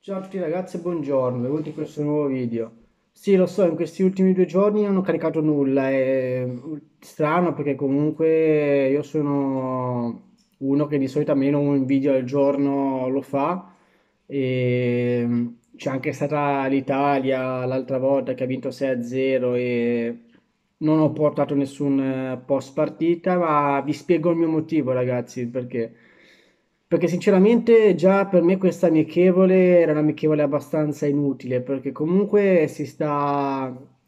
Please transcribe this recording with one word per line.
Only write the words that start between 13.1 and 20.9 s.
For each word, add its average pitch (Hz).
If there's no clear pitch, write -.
lo 135
fa, 147
e 123
c'è -
anche 131
stata 143
l'Italia 131
l'altra 131
volta 135
che 123
ha -
vinto 131
sei 135
a 123
zero 127
e 120
non 156